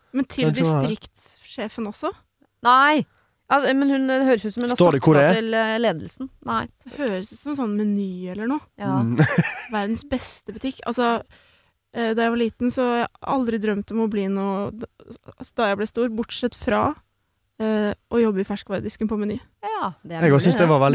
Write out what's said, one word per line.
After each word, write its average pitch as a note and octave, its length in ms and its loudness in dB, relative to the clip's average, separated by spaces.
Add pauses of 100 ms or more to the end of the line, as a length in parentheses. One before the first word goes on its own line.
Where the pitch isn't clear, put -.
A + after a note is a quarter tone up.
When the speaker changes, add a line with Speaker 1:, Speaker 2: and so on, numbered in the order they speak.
(120)
Speaker 1:
Men C4+ 140 -2
til - 180 -4
Speaker 2:
Kanskje D#3 200 2
hun D#3+ 100 4
har C#3+ 120 2
det. - 20 -2 (120)
Speaker 1:
distriktssjefen - 880 -12
også? D4+ 220 -6 (520)
Speaker 3:
Nei. C4 440 4 (440)
Ja, C4+ 240 4
men C#4 160 2
hun, C4+ 160 2
det C4 180 2
høres B3 220 4
ut G#3 80 -6
som A#3+ 80 -4
hun A#3+ 80 -2
har B3 60 0
Speaker 2:
Står F3 160 6
det C#3 100 0
Speaker 3:
sagt - 20 -6
Speaker 2:
hvor D#3 100 6
det C#3+ 80 6
Speaker 3:
fra D3+ 80 6
Speaker 2:
er? - 40 4
Speaker 3:
til, A3 200 -2
eh, A3 240 0
ledelsen. A#3 520 -2 (160)
Nei. A#3 220 -4 (160)
Speaker 1:
Det B3 120 -20
høres G#3+ 360 -6
ut A3 80 -20
som C#4+ 100 -10
en D4 60 -6
sånn A3 200 -4
Meny G3 540 -2
eller G#3 160 -8
noe. C#4+ 140 -2 (180)
Speaker 3:
Ja. F#3 240 -2
Speaker 2:
Mm. A#2 140 0
<laughs> - 560 0
Speaker 1:
Verdens G#3+ 360 -4
beste - 460 -8
butikk. C4 320 -10
Altså, A#3 360 0 (680)
eh, A3+ 220 -2
da A3+ 80 0
jeg A#3 80 2
var A#3 80 -2
liten, A#3+ 320 0
så C4 120 -2 (200)
jeg - 60 -4 (120)
har - 140 -4
aldri A#3 240 0
drømt G#3 320 -2
om G#3+ 80 -2
å A3+ 120 0
bli G3+ 180 -2
noe G3 420 -2
d-, G#3+ 160 -12 (520)
altså, - 180 -18
da A#3 100 0
jeg G3+ 100 0
ble G#3 100 -4
stor, A#3+ 220 -2
bortsett A3+ 460 -6
fra, G#3+ 400 0 (680)
eh, G#3+ 320 0 (180)
å A#3 120 -2
jobbe G#3 180 2
i G3 40 -2
ferskvaredisken G#3 640 -6
på G#3+ 100 -4
Meny. G#3+ 220 -4 (220)
Speaker 3:
Ja, G4 300 -6 (140)
det E3 100 -12
er D#3+ 60 0
Speaker 2:
Jeg E3 80 6
Speaker 3:
mulig, C#3 60 8
Speaker 2:
også C#3 120 4
synes E3+ 80 4
det - 80 2
Speaker 3:
det. E3 40 6
Speaker 2:
var D3 120 6
veldig C#3 140 6